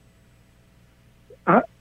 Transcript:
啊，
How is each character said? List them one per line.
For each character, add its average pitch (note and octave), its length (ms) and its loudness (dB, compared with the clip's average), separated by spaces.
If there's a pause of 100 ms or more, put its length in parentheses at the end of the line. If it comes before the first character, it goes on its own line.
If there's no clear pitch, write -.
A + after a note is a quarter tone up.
(1400)
啊， F#3+ 180 0 (200)